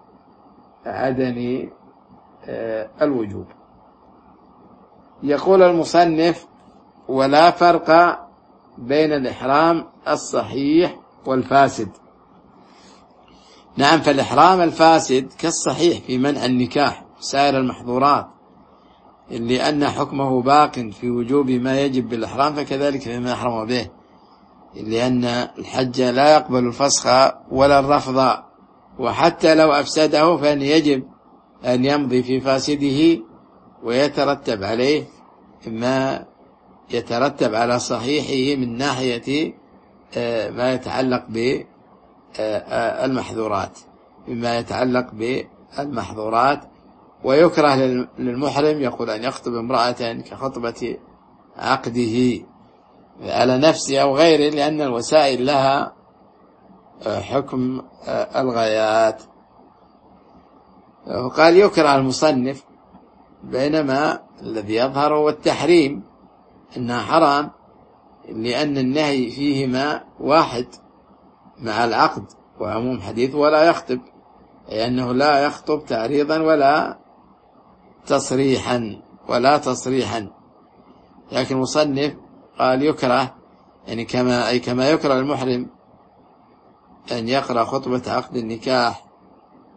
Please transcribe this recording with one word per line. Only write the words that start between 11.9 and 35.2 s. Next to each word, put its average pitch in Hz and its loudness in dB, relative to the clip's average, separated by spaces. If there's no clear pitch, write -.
نعم، 147 4
فالإحرام 139 4
الفاسد 160 2
كالصحيح 156 0
في 127 -6
منع 135 -2
النكاح 127 0
وسائر 139 2
المحظورات، 127 0
لأن 127 -2
حكمه 135 -2
باق 139 4
في 117 -8
وجوب 123 0
ما 131 0
يجب 131 -2
بالإحرام، 131 -2
فكذلك 143 -4
فيما 120 -6
أحرم 117 -4
به، 117 -4
لأن 120 -2
الحج 127 -4
لا 131 4
يقبل 127 2
الفسخ 127 0
ولا 139 6
الرفض، 131 2
وحتى 160 2
لو 156 6
أفسده 151 2
فإن 143 0
يجب 143 2
أن 123 2
يمضي 131 0
في 127 -2
فاسده 143 0
ويترتب 135 -2
عليه 123 0